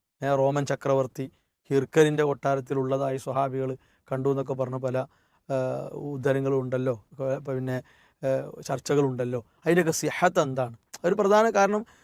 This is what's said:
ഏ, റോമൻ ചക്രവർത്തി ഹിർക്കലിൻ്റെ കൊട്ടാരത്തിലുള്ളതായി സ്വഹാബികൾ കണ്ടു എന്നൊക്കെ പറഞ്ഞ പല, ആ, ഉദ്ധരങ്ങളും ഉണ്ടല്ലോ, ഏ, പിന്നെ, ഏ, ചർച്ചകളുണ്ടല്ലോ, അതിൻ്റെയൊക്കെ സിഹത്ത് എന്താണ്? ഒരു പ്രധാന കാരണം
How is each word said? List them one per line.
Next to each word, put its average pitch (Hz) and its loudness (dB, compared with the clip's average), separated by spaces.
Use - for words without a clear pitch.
ഏ, 135 -4
റോമൻ 139 2
ചക്രവർത്തി 135 -2
ഹിർക്കലിൻ്റെ 151 4
കൊട്ടാരത്തിലുള്ളതായി 135 -2
സ്വഹാബികൾ 131 -2
കണ്ടു 135 -2
എന്നൊക്കെ 135 -2
പറഞ്ഞ 131 -4
പല, 127 -2
ആ, 135 0
ഉദ്ധരങ്ങളും 135 0
ഉണ്ടല്ലോ, 127 -2
ഏ, 135 -4
പിന്നെ, 131 -4
ഏ, 135 -2
ചർച്ചകളുണ്ടല്ലോ, 127 0
അതിൻ്റെയൊക്കെ 160 4
സിഹത്ത് 175 2
എന്താണ്? 131 -2
ഒരു 185 2
പ്രധാന 208 6
കാരണം 202 2